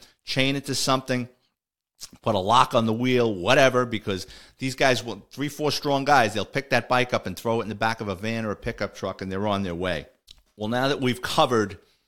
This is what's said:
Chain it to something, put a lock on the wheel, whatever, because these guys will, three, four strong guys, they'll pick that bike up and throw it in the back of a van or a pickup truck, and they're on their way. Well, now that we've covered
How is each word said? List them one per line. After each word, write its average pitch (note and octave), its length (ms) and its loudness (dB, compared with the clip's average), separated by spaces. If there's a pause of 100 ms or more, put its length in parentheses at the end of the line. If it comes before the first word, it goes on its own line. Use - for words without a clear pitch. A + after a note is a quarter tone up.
(240)
Chain C3+ 320 0
it C#3 100 -6
to C#3 80 -4
something, C3 540 -2 (920)
put A2 140 0
a G2 40 2
lock A#2 360 4
on A#2 100 4
the A2+ 80 0
wheel, A#2+ 400 2
whatever, B2 540 4
because G2+ 400 -4 (320)
these B2+ 160 -6
guys B2+ 300 2
will, G2+ 260 -10
three, C#3 180 -6
four D3 220 -2
strong C#3 340 -2
guys, C3 300 4
they'll G2 100 -2
pick - 260 -6
that A#2+ 180 0
bike B2+ 260 0
up A2 120 -4
and F#2 100 -8
throw A#2 240 -2
it - 20 -6
in G2 60 -8
the G#2+ 80 -8
back A2+ 240 -2
of G#2+ 80 -6
a F#2+ 80 -4
van A2+ 280 -6
or G#2+ 60 -4
a F#2+ 60 -4
pickup - 400 -8
truck, F#2+ 260 -8
and F#2+ 80 -8
they're G2 160 -4
on G2+ 160 0
their F2+ 140 -4
way. F2 300 -4 (500)
Well, G#2+ 120 -8
now B2 200 0
that C#3+ 120 -2
we've B2 220 -2
covered A2+ 560 2 (300)